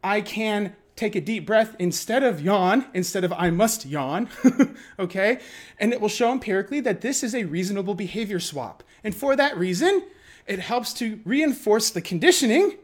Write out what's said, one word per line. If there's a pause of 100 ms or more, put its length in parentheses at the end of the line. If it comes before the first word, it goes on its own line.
I
can (200)
take
a
deep
breath
instead
of
yawn,
instead
of
"I
must
yawn," (360)
<laughs>
okay? (380)
And
it
will
show
empirically
that
this
is
a
reasonable
behavior
swap. (220)
And
for
that
reason, (420)
it
helps
to
reinforce
the
conditioning